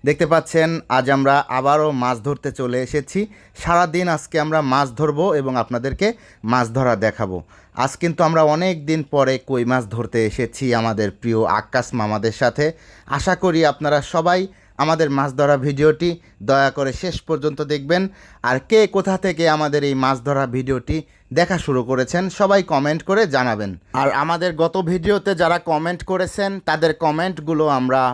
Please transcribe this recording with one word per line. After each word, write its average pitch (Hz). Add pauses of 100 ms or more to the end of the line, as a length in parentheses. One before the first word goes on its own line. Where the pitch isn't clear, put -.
দেখতে 151
পাচ্ছেন, 160 (200)
আজ 127
আমরা 139 (140)
আবারও 143
মাছ 123
ধরতে 143
চলে 123
এসেছি। 147 (380)
সারাদিন 175
আজকে 160
আমরা 156
মাছ 135
ধরবো 147 (100)
এবং 135
আপনাদেরকে 123 (380)
মাছ 120
ধরা 127
দেখাবো। 98 (360)
আজ 135
কিন্তু 170
আমরা 160
অনেক 165 (120)
দিন 156 (100)
পরে 135 (120)
কই 127
মাছ 127
ধরতে 113
এসেছি 120 (100)
আমাদের 113
প্রিয় 113
আক্কাস 110
মামাদের 107
সাথে। 139 (420)
আশা 143
করি 175
আপনারা 147
সবাই 175 (380)
আমাদের 156
মাছ 139
ধরা 143
ভিডিওটি 147 (320)
দয়া 135
করে 135
শেষ 175
পর্যন্ত 147
দেখবেন। 147 (420)
আর 127 (120)
কে 220
কোথা 190
থেকে 180
আমাদের 151
এই 139
মাছ 131
ধরা 139
ভিডিওটি 131 (360)
দেখা 175
শুরু 127
করেছেন, 131
সবাই 196
কমেন্ট 151
করে 196
জানাবেন। 120 (220)
আর 135
আমাদের 165
গত 165
ভিডিওতে 180
যারা 170
কমেন্ট 165
করেছেন, 185 (140)
তাদের 156
কমেন্টগুলো 160
আমরা 131 (120)